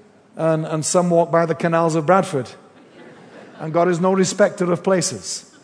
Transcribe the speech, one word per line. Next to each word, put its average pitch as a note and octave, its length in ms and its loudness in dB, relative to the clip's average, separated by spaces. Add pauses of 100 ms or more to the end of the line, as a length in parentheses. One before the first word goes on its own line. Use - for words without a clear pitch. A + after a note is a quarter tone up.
(340)
and, D#3+ 320 -2
and D#3 180 -4
some F3+ 260 0
walk E3+ 200 2
by E3+ 160 2
the D#3+ 80 -2
canals E3 400 0
of D#3+ 120 -2
Bradford. E3+ 440 0 (1080)
And D#3+ 120 -8
God E3+ 160 2
is E3+ 120 0
no F#3 120 2
respecter F#3 580 0
of F3 140 -2
places. - 680 -4 (120)